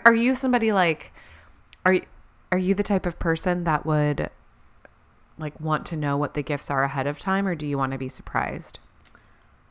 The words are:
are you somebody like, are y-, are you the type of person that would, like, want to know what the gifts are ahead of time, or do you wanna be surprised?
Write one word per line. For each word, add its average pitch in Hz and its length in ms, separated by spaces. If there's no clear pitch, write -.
are 233 100
you 240 200
somebody 247 380
like, 175 400
are 185 60
y-, 180 140
are 185 80
you 185 160
the 196 80
type 196 240
of 175 120
person 175 460
that 151 220
would, 151 420
like, 151 200
want 156 280
to 165 100
know 143 220
what 147 160
the 147 80
gifts 147 280
are 139 140
ahead 135 220
of 147 120
time, 196 300
or 175 60
do 147 120
you 143 120
wanna 135 180
be 135 140
surprised? - 680